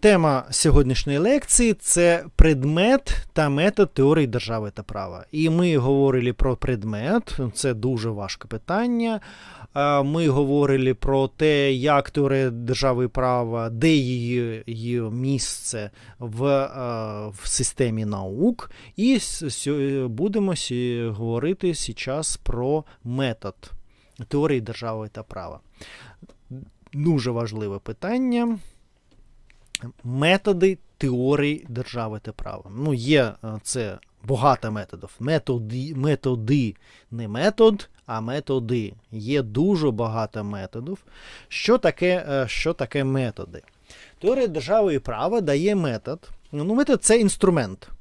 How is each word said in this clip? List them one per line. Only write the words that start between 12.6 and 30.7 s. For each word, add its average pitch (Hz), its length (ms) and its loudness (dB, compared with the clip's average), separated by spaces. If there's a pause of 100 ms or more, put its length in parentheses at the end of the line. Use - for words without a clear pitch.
і 123 40 -2
права, 117 600 0
де 117 180 2
її, 123 800 0
її 120 340 -4
місце 117 920 -4 (280)
в, 117 260 -6
е, 120 840 -2
в 101 200 -12
системі 110 560 -2
наук. 104 680 -2 (260)
І 240 200 2
с-, - 340 -4
сьо-, 139 580 -2
будемо 190 480 -2
сі-, 120 520 -4
говорити 120 680 -2
сейчас 139 640 -6
про 139 480 -2 (200)
метод 120 500 -4 (760)
теорії 143 320 0
держави 110 520 -8
та 110 100 -14
права. 85 380 -14 (1300)
Дуже 143 380 2
важливе 110 480 -4
питання. 233 800 -2 (1500)
Методи 180 760 2 (200)